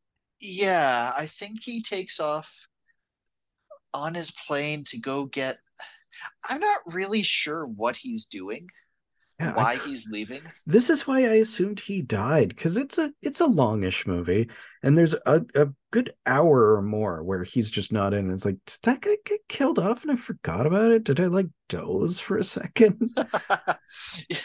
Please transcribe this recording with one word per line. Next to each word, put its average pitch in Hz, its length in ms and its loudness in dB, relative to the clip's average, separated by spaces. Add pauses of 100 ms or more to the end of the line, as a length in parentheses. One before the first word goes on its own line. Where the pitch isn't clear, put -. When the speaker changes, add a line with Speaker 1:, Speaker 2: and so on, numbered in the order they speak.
(400)
Speaker 1:
Yeah, 165 760 2
I 151 100 -4
think 208 360 -14
he 233 200 -8
takes 190 360 -2
off 151 480 -6 (1300)
on 151 200 -6
his 170 160 -4
plane 147 560 -4
to 127 120 -6
go 135 280 -4
get, 135 300 -4 (920)
I'm 269 120 -4
not 415 260 0
really 196 360 -2
sure 160 440 -2
what 113 300 -2
he's - 300 -6
doing, 104 420 -12 (720)
Speaker 2:
Yeah, 160 140 -4
I - 40 -4
Speaker 1:
why 117 200 2
Speaker 2:
c-, 143 140 -8
Speaker 1:
he's 117 200 -6
leaving. 107 320 -8 (240)
Speaker 2:
this 220 240 6
is 311 160 0
why 262 140 2
I 233 140 4
assumed 208 460 2
he 196 220 -6
died, 117 540 2
'cause 165 200 -2
it's 277 220 -4
a, 302 140 0 (100)
it's - 180 -2
a 339 60 4
longish 110 600 2
movie, 90 420 0 (340)
and 139 140 6
there's 165 180 4 (120)
a, 131 180 4 (100)
a 147 140 4 (240)
good 247 200 0 (140)
hour 131 480 6
or 104 80 2
more 104 400 -2
where 90 220 -2
he's 110 260 -2
just - 220 -4
not 101 220 2
in. 98 160 0
It's 95 140 -4
like, 98 120 0 (100)
did - 180 -18
that 262 180 2
guy 415 220 2
get 415 240 -4
killed 277 300 0
off 214 240 0
and 302 100 -4
I 254 40 0
forgot 131 500 -4
about 208 240 2
it? 226 140 4
Did 143 160 2
I, 185 60 4
like, 180 220 0 (200)
doze - 520 -2
for - 180 -4
a 185 60 0
second? - 720 2
Speaker 1:
<laughs> - 40 0 (1080)
Yeah, 175 160 -4